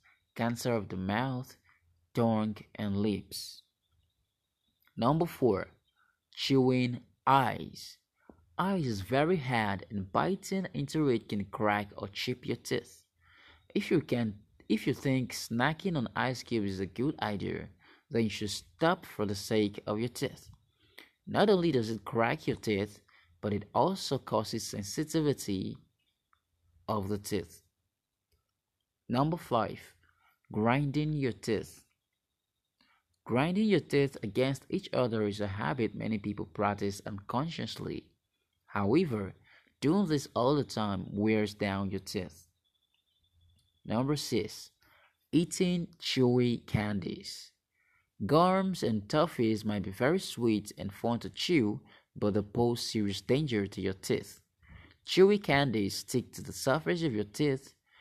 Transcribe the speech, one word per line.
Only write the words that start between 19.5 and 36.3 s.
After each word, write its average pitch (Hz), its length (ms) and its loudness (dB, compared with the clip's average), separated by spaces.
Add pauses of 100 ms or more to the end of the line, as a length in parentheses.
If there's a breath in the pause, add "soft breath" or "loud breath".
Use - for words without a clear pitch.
of 107 140 -2
your 120 80 -2
teeth. - 400 -8 (800 loud breath)
Not 160 240 4
only 175 200 4
does 117 200 2
it 113 160 -6
crack 120 420 0
your 113 80 0
teeth, 104 420 -2 (420 soft breath)
but 107 120 -2
it 101 200 -4
also 143 460 0
causes 110 480 -2
sensitivity 127 1120 -2 (1120)
of 104 200 -2
the 101 100 -2
teeth. - 440 -6 (1500)
Number 143 280 2
five, 113 420 -2 (720 soft breath)
grinding 139 640 2
your 135 180 0
teeth. - 540 -4 (1400 soft breath)
Grinding 170 420 2
your 190 120 6
teeth 139 460 2
against 131 440 0
each - 240 -4
other 117 300 2
is 104 180 -2
a 101 60 0
habit 113 480 -2
many 110 240 -4
people 101 280 -6